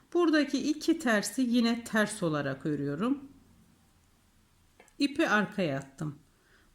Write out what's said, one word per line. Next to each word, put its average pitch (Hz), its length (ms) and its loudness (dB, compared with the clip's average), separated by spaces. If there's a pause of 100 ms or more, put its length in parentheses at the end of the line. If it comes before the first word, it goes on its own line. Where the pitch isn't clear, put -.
(140)
Buradaki 302 560 2
iki 311 300 0
tersi 214 420 0
yine 233 420 2
ters 214 400 -2
olarak 143 420 -2
örüyorum. 151 540 -2 (1800)
İpi 277 300 0
arkaya 185 480 0
attım. 151 420 -10 (560)